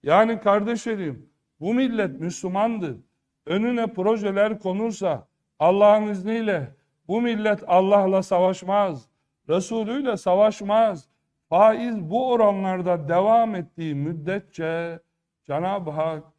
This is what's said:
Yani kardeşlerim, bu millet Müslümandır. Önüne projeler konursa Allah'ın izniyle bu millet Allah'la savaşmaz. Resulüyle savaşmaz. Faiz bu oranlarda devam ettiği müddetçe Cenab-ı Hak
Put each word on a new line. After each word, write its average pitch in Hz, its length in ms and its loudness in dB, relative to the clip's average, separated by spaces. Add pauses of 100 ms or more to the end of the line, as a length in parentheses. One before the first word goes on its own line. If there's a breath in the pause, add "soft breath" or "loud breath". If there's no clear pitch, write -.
Yani 208 360 4
kardeşlerim, 208 880 -2 (300)
bu 185 140 -4
millet 220 460 -2
Müslümandır. 180 760 -4 (480)
Önüne 226 480 -2
projeler 208 640 0
konursa 190 680 -4 (320)
Allah'ın 208 480 6
izniyle 202 680 -4 (320)
bu 214 140 -2
millet 214 460 0
Allah'la 190 560 4
savaşmaz. 185 880 -2 (400)
Resulüyle 220 680 -2
savaşmaz. 208 920 2 (400)
Faiz 220 600 2
bu 247 220 0
oranlarda 185 800 0
devam 220 460 2
ettiği 160 400 -8
müddetçe 165 1040 -6 (440)
Cenab-ı 175 480 -4
Hak 156 320 -4 (160)